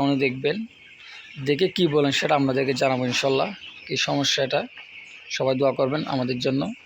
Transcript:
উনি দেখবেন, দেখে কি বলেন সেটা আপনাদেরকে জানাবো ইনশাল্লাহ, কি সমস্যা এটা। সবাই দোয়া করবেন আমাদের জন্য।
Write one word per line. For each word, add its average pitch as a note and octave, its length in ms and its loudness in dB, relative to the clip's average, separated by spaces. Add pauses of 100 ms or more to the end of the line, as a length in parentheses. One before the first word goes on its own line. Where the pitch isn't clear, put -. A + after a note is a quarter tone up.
উনি C#3+ 180 2
দেখবেন, C3+ 320 0 (920)
দেখে D3 200 2 (100)
কি F#3 80 4 (100)
বলেন C#3+ 240 4
সেটা D#3 200 2
আপনাদেরকে C3+ 420 2
জানাবো C3 300 2
ইনশাল্লাহ, C3+ 380 0 (380)
কি - 80 -6 (120)
সমস্যা C#3+ 400 0
এটা। C#3+ 140 0 (760)
সবাই C3 240 2
দোয়া C3+ 180 4
করবেন C#3+ 240 0 (120)
আমাদের B2+ 300 -2
জন্য। C3+ 180 0 (240)